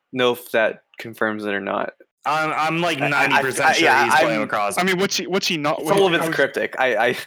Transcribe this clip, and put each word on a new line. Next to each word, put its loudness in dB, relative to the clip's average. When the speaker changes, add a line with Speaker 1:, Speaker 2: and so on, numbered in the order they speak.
Speaker 1:
know 2
if -10
that 0
confirms -4
it -4
or -4
not. -4
Speaker 2:
I'm, -2
I'm, -2
like, -2
Speaker 1:
I, -2
I, -2
Speaker 2:
ninety 2
percent 0
Speaker 1:
I, 2
Speaker 2:
sure 2
Speaker 1:
yeah, 4
Speaker 2:
he's 2
playing 4
Speaker 1:
I'm -2
Speaker 2:
with -4
Crosby. -2
Speaker 3:
I 0
mean, 0
what's -2
he, -4
what's -2
he -2
not? -2
Speaker 1:
Sullivan's 2
Speaker 3:
how -2
is -4
Speaker 1:
cryptic. 0
I, 2
I, 0